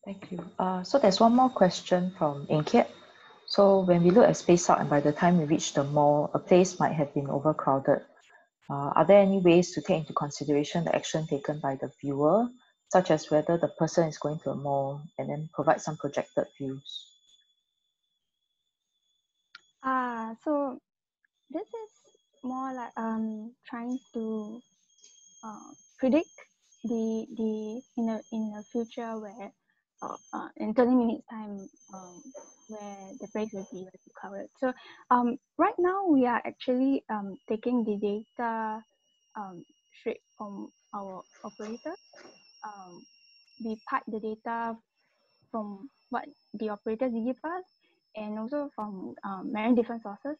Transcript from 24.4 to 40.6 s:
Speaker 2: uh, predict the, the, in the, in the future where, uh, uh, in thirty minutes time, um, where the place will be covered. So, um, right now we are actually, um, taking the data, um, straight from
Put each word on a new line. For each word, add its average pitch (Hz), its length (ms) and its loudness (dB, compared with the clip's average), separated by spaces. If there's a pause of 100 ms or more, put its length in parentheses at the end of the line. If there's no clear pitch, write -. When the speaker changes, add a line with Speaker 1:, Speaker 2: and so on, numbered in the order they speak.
Speaker 2:
uh, 220 260 -18 (300)
predict 277 300 2 (540)
the, 226 440 -4 (100)
the, 220 440 -6 (160)
in 233 100 -2
the, 220 140 -4 (100)
in 220 200 -6
the 208 200 -12
future 233 480 -6
where, 208 320 -14 (500)
uh, - 160 -10 (160)
uh, - 240 -8
in 220 160 -6
thirty 247 200 6
minutes 233 360 2
time, 208 400 -12 (240)
um, 180 280 -18 (460)
where 202 440 -16 (100)
the 208 60 -14
place 220 260 -6
will 196 180 -10
be 185 160 -14 (320)
covered. 196 280 -12 (120)
So, 254 140 -2 (380)
um, 247 260 2 (200)
right 370 200 2
now 370 300 0
we 269 180 6
are 240 200 0
actually, 262 640 0
um, 202 280 -6 (100)
taking 240 380 -2
the 208 100 -2
data, 220 880 -4 (520)
um, 190 280 -12 (360)
straight - 200 -6 (160)
from 202 340 -12 (240)